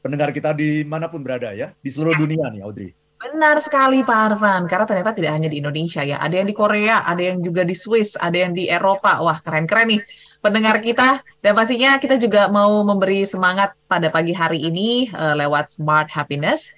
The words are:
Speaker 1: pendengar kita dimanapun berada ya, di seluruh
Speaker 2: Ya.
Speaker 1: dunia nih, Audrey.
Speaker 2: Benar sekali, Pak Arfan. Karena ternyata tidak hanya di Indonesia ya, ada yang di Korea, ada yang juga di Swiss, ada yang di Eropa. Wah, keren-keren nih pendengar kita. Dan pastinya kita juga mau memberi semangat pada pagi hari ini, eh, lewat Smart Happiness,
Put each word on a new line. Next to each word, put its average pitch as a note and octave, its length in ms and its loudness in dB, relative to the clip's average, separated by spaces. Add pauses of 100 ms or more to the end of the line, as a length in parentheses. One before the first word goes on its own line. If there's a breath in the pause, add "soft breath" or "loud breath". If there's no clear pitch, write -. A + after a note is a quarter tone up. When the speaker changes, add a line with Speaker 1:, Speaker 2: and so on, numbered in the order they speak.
Speaker 1:
pendengar C#3+ 320 -4
kita D3+ 240 -4
dimanapun D3+ 640 -4
berada B2 320 -8
ya, A2+ 260 -12
di C3+ 140 -10
seluruh D#3 240 0
Speaker 2:
Ya. - 20 -2
Speaker 1:
dunia D#3 300 -2
nih, G#2+ 160 -12
Audrey. G2+ 260 -12 (300)
Speaker 2:
Benar D4+ 400 2
sekali, C4+ 400 2
Pak A3+ 180 2 (140)
Arfan. G3+ 340 2
Karena F#3 220 0
ternyata F#3 240 0
tidak D#3 240 -2
hanya D#3 160 -2
di D3 80 -6
Indonesia D3+ 400 -4
ya, C#3+ 160 -4
ada D#3 180 -2
yang G3 140 0
di G#3 80 -6
Korea, G#3 480 2
ada F3 160 -2
yang F3+ 240 -2
juga F3+ 160 -2
di F3+ 160 0
Swiss, A3 400 0
ada E3+ 180 -2
yang F3+ 220 0
di E3 120 -4
Eropa. F#3+ 520 2
Wah, D#3+ 200 2
keren-keren G#3 560 0
nih G#3 60 -2 (420 loud breath)
pendengar A3 320 2
kita. A#3+ 480 2 (160 soft breath)
Dan G3+ 160 4
pastinya B3 400 2
kita C4+ 240 2
juga G3+ 320 4
mau G#3 320 4
memberi G3 400 2
semangat F#3+ 480 0 (160)
pada E3 240 0
pagi E3+ 240 0
hari E3 240 0
ini, A3 480 0
eh, D#3 320 -2
lewat D3 320 0
Smart D3+ 400 0
Happiness, D3+ 640 -4